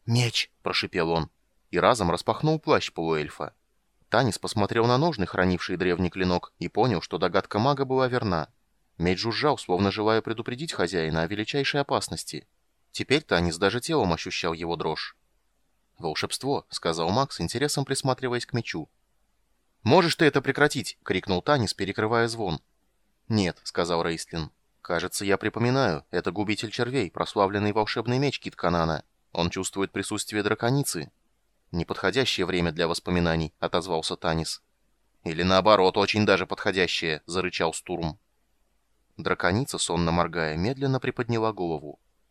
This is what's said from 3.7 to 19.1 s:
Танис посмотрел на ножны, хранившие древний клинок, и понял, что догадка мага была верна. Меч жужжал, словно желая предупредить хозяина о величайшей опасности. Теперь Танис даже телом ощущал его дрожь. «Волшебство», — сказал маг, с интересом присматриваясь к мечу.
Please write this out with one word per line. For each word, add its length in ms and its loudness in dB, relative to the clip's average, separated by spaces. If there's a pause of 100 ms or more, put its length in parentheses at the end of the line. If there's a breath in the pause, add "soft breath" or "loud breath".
Танис 280 2
посмотрел 480 0
на 120 4
ножны, 260 0
хранившие 540 0
древний 320 2
клинок, 480 -2
и 100 -6
понял, 320 2
что 160 -6
догадка 420 0
мага 280 2
была 200 0
верна. 440 -2 (480)
Меч 200 2
жужжал, 380 0
словно 340 2
желая 300 2
предупредить 540 -6
хозяина 480 0
о 40 -2
величайшей 540 -2
опасности. 640 -4 (460)
Теперь 300 0
Танис 340 2
даже 240 0
телом 320 2
ощущал 400 -4
его 240 -4
дрожь. 400 -4 (840)
«Волшебство», — 720 -4
сказал 400 -2
маг, 220 0
с 80 -8
интересом 440 -2
присматриваясь 600 -2
к 60 -20
мечу. 360 -6 (960)